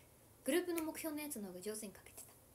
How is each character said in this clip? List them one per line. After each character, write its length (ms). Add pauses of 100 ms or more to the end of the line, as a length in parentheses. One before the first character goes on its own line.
(440)
グ 80
ル 80
ー 60
プ 60
の 100
目 140
標 180
の 80
や 60
つ 120
の 80
方 60
が 60
上 160
手 100
に 80
書 80
け 100
て 100
た。 80 (240)